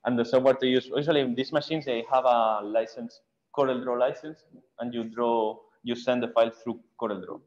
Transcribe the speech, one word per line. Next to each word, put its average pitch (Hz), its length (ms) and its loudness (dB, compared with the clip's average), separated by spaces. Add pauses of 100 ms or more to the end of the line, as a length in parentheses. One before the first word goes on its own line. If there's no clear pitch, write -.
And 123 120 0
the 117 80 2
software 131 300 4
to 131 140 -2
use, 127 260 2
usually 143 400 0
these 131 180 -4
machines, 151 320 -2
they 123 280 -4
have 127 120 2
a 113 380 4
license, 113 600 -4 (300)
Corel 131 300 0
Draw 123 140 -4
license, 151 480 -4 (340)
and 120 160 -6
you 117 80 -4
draw, 113 560 0 (240)
you 120 140 -4
send 123 260 0
the 120 60 -4
file 113 220 4
through 113 280 -8 (220)
Corel 101 240 -4
Draw. - 220 -12